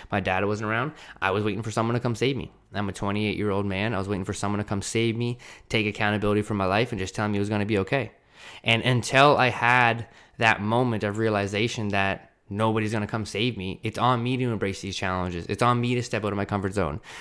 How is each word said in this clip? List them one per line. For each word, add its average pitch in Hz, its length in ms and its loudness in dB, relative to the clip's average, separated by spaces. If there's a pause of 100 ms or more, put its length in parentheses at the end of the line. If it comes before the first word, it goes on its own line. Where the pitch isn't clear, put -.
(120)
My 101 80 0
dad 92 240 0
wasn't 107 240 -2
around. 120 240 -2 (300)
I 95 80 2
was 104 120 2
waiting 104 200 -2
for 110 80 -6
someone 113 240 0
to 120 60 0
come 120 140 -2
save 131 220 0
me. - 160 -10 (200)
I'm 101 160 -4
a 95 40 -6
twenty-eight-year-old 101 760 -2
man. 101 280 -2
I 92 40 -2
was 98 100 -4
waiting 95 180 -2
for 104 80 -4
someone 101 240 -2
to 104 60 -2
come 98 180 -4
save 113 340 0
me, 120 220 -2 (320)
take 110 160 2
accountability 104 560 2
for 107 120 -4
my 98 120 0
life, 107 260 0
and 101 80 -4
just 92 160 -6
tell 107 100 -2
me 104 120 -2
it - 20 0
was 101 80 0
gonna 104 180 0
be 107 120 2
okay. 110 340 -2 (500)
And 113 200 2
until 131 560 6
I 123 100 6
had 117 580 2 (300)
that 110 240 4
moment 113 420 2
of 104 160 -2
realization 107 680 0
that 98 380 0 (220)
nobody's 110 440 0
gonna 104 160 -2
come 110 180 -4
save 113 300 -2
me, 92 260 -6
it's 110 160 -6
on 120 240 2
me 127 140 0
to 123 160 0
embrace 98 280 -2
these 98 140 -8
challenges. 90 520 -2
It's 101 180 0
on 120 160 4
me 120 160 0
to 120 60 -2
step 110 220 -4
out 104 80 -2
of 101 40 -4
my 98 80 -2
comfort 98 280 -2
zone. 87 280 -2 (200)